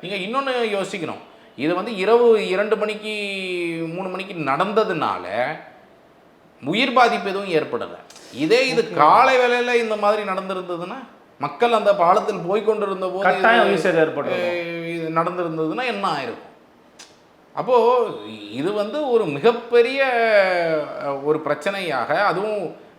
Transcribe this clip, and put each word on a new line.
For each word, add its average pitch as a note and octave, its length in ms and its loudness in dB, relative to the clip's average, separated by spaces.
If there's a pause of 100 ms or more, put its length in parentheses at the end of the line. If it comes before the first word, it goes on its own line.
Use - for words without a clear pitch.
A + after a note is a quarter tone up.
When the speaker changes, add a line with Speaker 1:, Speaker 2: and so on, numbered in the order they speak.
Speaker 1:
நீங்க F#3+ 140 -8
இன்னொன்னு B3+ 380 -4
யோசிக்கணும். G3 680 -4 (340)
இது D3+ 180 -2
வந்து G#3 220 -4
இரவு G#3+ 520 4
இரண்டு G3+ 280 0
மணிக்கு, G#3+ 380 -6 (800)
மூணு F#3 140 -8
மணிக்கு F#3+ 260 -10
நடந்ததுனால D#3+ 880 -2 (1400)
உயிர் A3+ 280 0
பாதிப்பு G#3+ 360 2
எதுவும் G3 220 -4
ஏற்படல. A#2+ 460 -2 (360)
இதே G#3 360 2
இது A#3 140 0
Speaker 2:
ஓகே. - 120 -10
Speaker 1:
காலை G3+ 420 6
வேளையில B3 380 2
இந்த A3+ 220 0
மாதிரி G#3 260 2
நடந்திருந்ததுன்னா, F#3 760 -6 (420)
மக்கள் F#3 340 0
அந்த G3+ 240 4
பாலத்தில் F#3+ 520 2
போய் G#3 160 0
கொண்டிருந்த G3 420 -2
போது F#3 160 -4
Speaker 2:
கட்டாயம் A3 380 4
Speaker 1:
இது, G3+ 80 4
Speaker 2:
உயிர் G3 100 2
சேதம் E3 220 2
ஏற்பட்டிருக்கும். F3 480 0
Speaker 1:
அ, E3+ 400 -6
இது E3 220 -6
நடந்திருந்ததுன்னா E3+ 720 -2
என்ன G3+ 240 -4
ஆயிருக்கும்? C3+ 420 -6 (1040)
அப்போ A#3 500 2 (480)
இது C#3+ 200 -4
வந்து A3 380 -4
ஒரு A3+ 140 4
மிகப்பெரிய, A#3 800 2 (1000)
அ, C#3+ 120 -4
ஒரு D3 300 0
பிரச்சனையாக, D3+ 640 -2
அதுவும் F#3+ 720 -2 (220)